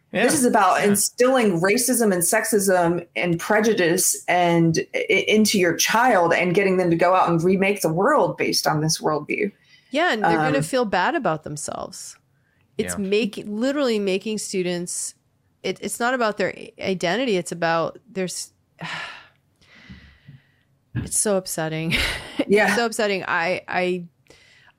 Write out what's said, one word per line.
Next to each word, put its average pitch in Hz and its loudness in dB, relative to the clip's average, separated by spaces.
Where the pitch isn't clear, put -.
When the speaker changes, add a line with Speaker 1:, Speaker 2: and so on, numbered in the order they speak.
Speaker 1:
Yeah. 185 0
Speaker 2:
This 277 2
is 269 2
about 202 4
Speaker 1:
Yeah. 190 2
Speaker 2:
instilling 220 2
racism 240 2
and 175 0
sexism 185 2
and 165 0
prejudice 185 2
and 170 2
i-, - -2
into 214 4
your 170 2
child 208 2
and 175 2
getting 190 2
them 180 2
to 165 2
go 180 4
out 175 4
and 170 2
remake 196 2
the 160 0
world 202 2
based - 0
on 151 0
this 156 -2
worldview. 156 -2
Speaker 3:
Yeah, 320 0
and 220 -2
they're 170 4
gonna 156 0
Speaker 2:
Um, 202 0
Speaker 3:
feel 247 -2
bad 196 0
about 180 -2
themselves. - -12
It's 185 -4
Speaker 1:
Yeah. 202 -6
Speaker 3:
make-, 202 -2
literally 240 -2
making 196 -2
students, 180 -6
it, 185 -6
it's - -8
not 247 0
about 220 -2
their 185 -2
i-, - -18
identity. 190 -2
It's 175 -4
about 165 -2
their 185 -4
s-, - -10
<sighs> 165 -12
it's - -4
so 202 0
upsetting. 160 -4
<laughs> - 0
It's - 0
Speaker 2:
Yeah. 202 4
Speaker 3:
so 233 0
upsetting. 208 -2
I, 175 -2
I, 180 -2